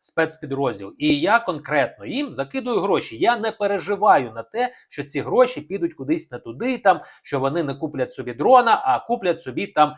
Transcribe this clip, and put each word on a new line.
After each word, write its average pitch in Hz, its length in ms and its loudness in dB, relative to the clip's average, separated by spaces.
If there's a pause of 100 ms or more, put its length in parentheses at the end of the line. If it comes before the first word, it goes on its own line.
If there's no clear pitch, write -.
спецпідрозділ. 135 1000 -4
І 147 220 2
я 202 180 4
конкретно 147 680 -2
їм 226 280 -6
закидую 214 460 -4
гроші. 165 380 -2
Я 220 200 2
не 220 140 -4
переживаю 190 800 2
на 113 100 -10
те, 247 300 -4 (160)
що - 160 -10
ці - 160 -6
гроші 185 400 2
підуть 170 340 -6
кудись 143 380 -6
не 120 60 -8
туди, 214 400 -6
там, 180 220 4 (220)
що 139 180 -4
вони 143 220 0
не 135 120 -4
куплять 135 400 -6
собі 120 200 -8
дрона, 226 500 6
а 202 220 2
куплять 185 360 -2
собі 160 240 -6
там 147 320 2